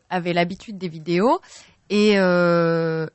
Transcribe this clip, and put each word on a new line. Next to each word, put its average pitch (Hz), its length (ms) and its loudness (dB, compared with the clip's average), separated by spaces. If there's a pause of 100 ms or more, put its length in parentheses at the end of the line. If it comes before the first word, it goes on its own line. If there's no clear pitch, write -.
avait 180 240 -4
l'habitude 175 460 -4
des 180 120 -8
vidéos. 175 520 -2 (480)
Et, 208 300 4
euh, 170 960 2